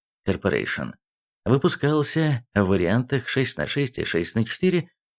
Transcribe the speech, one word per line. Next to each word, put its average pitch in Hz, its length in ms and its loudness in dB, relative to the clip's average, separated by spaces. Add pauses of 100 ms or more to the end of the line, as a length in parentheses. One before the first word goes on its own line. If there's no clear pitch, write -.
(260)
Corporation. 76 680 -2 (520)
Выпускался 147 1080 2
в 104 100 4
вариантах 101 640 0
шесть - 300 -2
на 71 80 -2
шесть 143 320 -4
и - 80 -4
шесть 85 280 -2
на 113 120 2
четыре 180 420 0 (300)